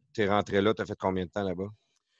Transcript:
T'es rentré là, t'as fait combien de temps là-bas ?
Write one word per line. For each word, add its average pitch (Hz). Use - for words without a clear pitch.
T'es 104
rentré 101
là, 110
t'as 101
fait 104
combien 92
de 85
temps 104
là-bas ? 95